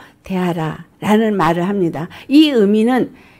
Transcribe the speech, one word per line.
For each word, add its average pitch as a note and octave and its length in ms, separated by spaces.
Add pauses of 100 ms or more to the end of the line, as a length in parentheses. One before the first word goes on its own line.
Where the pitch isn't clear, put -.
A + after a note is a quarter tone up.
(220)
대하라라는 F3+ 1120
말을 E3+ 320
합니다. F3 400 (180)
이 D4+ 220
의미는 A3 640 (280)